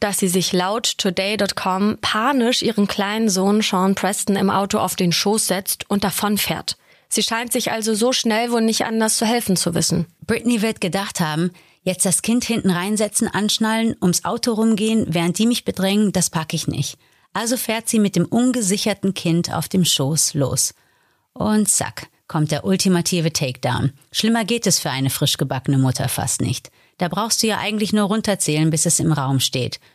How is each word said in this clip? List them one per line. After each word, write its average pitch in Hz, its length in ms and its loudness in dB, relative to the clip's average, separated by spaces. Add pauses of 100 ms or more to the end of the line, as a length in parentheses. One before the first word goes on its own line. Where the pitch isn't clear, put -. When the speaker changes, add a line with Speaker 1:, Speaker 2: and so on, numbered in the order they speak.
Speaker 1:
dass 202 160 0
sie 190 120 0
sich 180 260 0
laut 196 420 0
Today 196 400 -2
dot 202 200 -2
com 196 440 0
panisch 240 640 0
ihren 208 240 2
kleinen 214 420 0
Sohn 196 320 2
Sean 190 340 2
Preston 196 400 0
im 196 140 2
Auto 196 300 0
auf - 180 -2
den 175 160 2
Schoß 214 340 0
setzt - 440 -4
und 202 140 0
davonfährt. - 760 -4 (320)
Sie 214 120 -2
scheint 226 300 -4
sich 247 180 -2
also 226 220 -2
so 240 220 2
schnell 233 360 0
wohl 233 120 2
nicht 226 240 2
anders 220 320 0
zu 226 80 0
helfen 220 300 0
zu 170 180 -2
wissen. 170 320 0 (200)
Speaker 2:
Britney 226 360 0
wird 220 180 -2
gedacht 196 400 -2
haben, 165 300 0 (320)
jetzt 185 240 0
das 180 160 0
Kind 240 220 0
hinten 220 260 0
reinsetzen, 208 580 0
anschnallen, 220 720 0
ums 180 240 2
Auto 226 300 -2
rumgehen, 220 560 2
während 170 260 0
die 220 100 2
mich 240 200 0
bedrängen, 196 460 2
das 180 180 0
pack 160 240 -4
ich 160 120 -4
nicht. - 300 -2 (380)
Also 226 240 -2
fährt 226 320 -4
sie 226 80 2
mit 202 180 2
dem 170 80 4
ungesicherten 208 880 0
Kind 170 400 0
auf - 160 -2
dem 185 160 2
Schoß - 480 0
los. - 400 0 (640)
Und 214 340 2
zack, - 400 -4 (180)
kommt 151 260 0
der 143 120 -2
ultimative 175 680 0
Takedown. 127 580 -2 (200)
Schlimmer 226 340 0
geht 233 200 -2
es - 120 2
für 151 120 -4
eine 131 200 0
frisch - 260 0
gebackene 135 400 -2
Mutter 131 320 2
fast - 320 -4
nicht. - 300 -4 (280)
Da 175 100 -2
brauchst 208 340 -2
du 226 40 2
ja 208 120 0
eigentlich 208 340 -2
nur 208 120 4
runterzählen, 180 680 0
bis 156 140 0
es 170 160 2
im 160 120 2
Raum 135 280 0
steht. - 400 -2 (140)